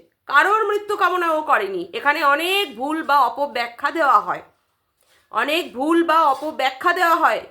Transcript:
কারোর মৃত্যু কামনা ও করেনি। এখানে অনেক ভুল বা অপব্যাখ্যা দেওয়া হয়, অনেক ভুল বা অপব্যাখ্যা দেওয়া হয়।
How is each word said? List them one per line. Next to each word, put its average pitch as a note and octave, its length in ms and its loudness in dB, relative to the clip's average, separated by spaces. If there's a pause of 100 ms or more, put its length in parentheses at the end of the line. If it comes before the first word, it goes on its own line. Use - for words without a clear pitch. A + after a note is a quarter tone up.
(260)
কারোর G4+ 420 2
মৃত্যু G#4 300 -4
কামনা F4+ 340 0
ও D#4 100 0
করেনি। G3+ 520 -2
এখানে C#4+ 300 0
অনেক D#4 520 0
ভুল D4+ 280 -6
বা C#4+ 160 2
অপব্যাখ্যা B3+ 720 -2
দেওয়া C#4 280 4
হয়, E3+ 220 -6 (880)
অনেক C4+ 420 -2
ভুল D#4 300 0
বা D#4+ 180 2
অপব্যাখ্যা C#4+ 720 0
দেওয়া E4+ 220 2
হয়। C4 360 2